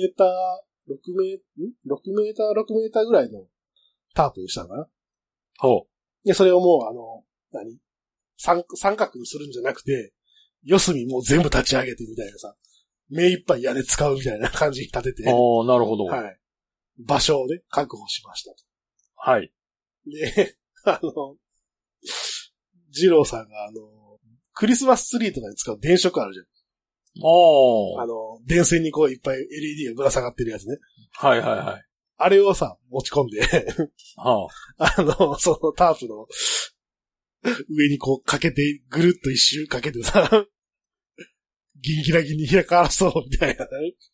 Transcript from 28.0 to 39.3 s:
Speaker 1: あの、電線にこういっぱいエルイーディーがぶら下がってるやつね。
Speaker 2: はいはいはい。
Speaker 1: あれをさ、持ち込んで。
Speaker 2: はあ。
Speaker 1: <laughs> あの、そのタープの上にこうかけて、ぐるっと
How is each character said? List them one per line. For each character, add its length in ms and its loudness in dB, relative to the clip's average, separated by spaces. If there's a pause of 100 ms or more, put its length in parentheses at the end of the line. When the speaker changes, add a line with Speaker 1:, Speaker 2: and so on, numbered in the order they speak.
Speaker 1:
あ 20 -6
の、 400 -12
電 200 4
線 180 2
に 80 -4
こ 120 2
う 80 2
い 60 -10
っ 40 -20
ぱ 120 -4
い 40 -6
エ 20 -10
ル 60 -8
イ 280 -10
ー 120 -12
デ 40 -8
ィ 40 -10
ー 20 -12
が 20 -12
ぶ 60 -4
ら 80 2
下 100 0
が 80 -6
っ 60 -14
て 80 -4
る 80 -4
や 80 -12
つ 80 -16
ね。 100 -8 (340)
Speaker 2:
は 240 2
い 40 0
は 160 -2
い 40 -6
は 200 -8
い。 60 -20 (320)
Speaker 1:
あ 120 2
れ 120 6
を 120 4
さ、 240 -4 (120)
持 120 -6
ち 100 -10
込 140 0
ん 20 -12
で。 140 -6 (760)
Speaker 2:
は 300 0 (300)
あ。 180 2
Speaker 1:
<laughs> 20 -
あ 40 2
の、 380 2
そ 220 0
の 120 -2
タ 180 4
ー 40 0
プ 120 -14
の 200 -16 (1400)
上 200 2
に 80 -2
こ 180 -2
う 80 -20
か 160 -2
け 120 0
て、 380 -4
ぐ 120 -2
る 160 4
っ 40 -20
と 100 -4